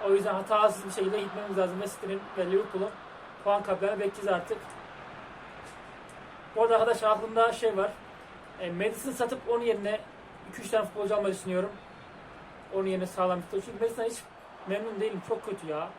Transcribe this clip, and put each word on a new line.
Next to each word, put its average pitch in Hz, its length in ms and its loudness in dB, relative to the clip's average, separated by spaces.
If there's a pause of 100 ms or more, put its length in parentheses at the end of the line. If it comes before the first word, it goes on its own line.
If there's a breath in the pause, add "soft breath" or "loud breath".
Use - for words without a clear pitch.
O 196 60 8
yüzden 196 220 6
hatasız 208 520 4
bir 190 40 -6
şekilde 202 300 0
gitmemiz 196 380 -4
lazım. 185 220 2
Ve 202 60 -2
City'nin 196 340 -6 (180)
ve 180 80 2
Liverpool'un 190 440 2 (540)
puan 202 180 4
kayblarını 196 380 0
bekleyeceğiz 196 280 -2
artık. 185 300 0 (2000)
Bu 214 60 6
arada 226 120 8
arkadaşlar 220 360 6
aklımda 226 420 6
şey 220 240 2
var. 202 140 4 (680)
E, 180 100 -2
Madison'ı 220 440 -2
satıp 247 340 0
onun 240 160 2
yerine 208 360 2 (500)
iki - 120 -10
üç - 80 -8
tane 214 140 4
futbolcu 208 320 0
almayı 196 180 2
düşünüyorum. 190 360 0 (1040)
Onun 190 120 2
yerine 185 200 0
sağlam 180 320 2
bir 175 40 -6
futbolcu. 190 240 -4
Çünkü 220 180 -4
Madison'dan 226 260 0
hiç - 80 -10 (480)
memnun 208 340 -2
değilim. 202 280 -2
Çok 220 180 -2
kötü 196 200 -6
ya. 156 220 -2 (100)